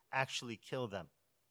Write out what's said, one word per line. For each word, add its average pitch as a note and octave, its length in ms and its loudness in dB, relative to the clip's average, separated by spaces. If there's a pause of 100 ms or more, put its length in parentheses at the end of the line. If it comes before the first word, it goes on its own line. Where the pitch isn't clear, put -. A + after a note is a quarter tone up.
(120)
actually C3 460 2
kill B2+ 300 -2
them? F#2+ 200 -4 (440)